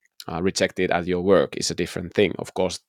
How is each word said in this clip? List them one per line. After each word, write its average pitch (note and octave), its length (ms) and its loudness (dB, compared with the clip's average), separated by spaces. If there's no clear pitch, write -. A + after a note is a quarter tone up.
uh, E2 140 -4
rejected F#2 500 0
at F2 160 0
your F2+ 140 -2
work F2+ 360 4
is - 140 -4
a D#2+ 40 -4
different F2 380 -6
thing. G2+ 260 4
Of - 140 -10
course, F2+ 360 -2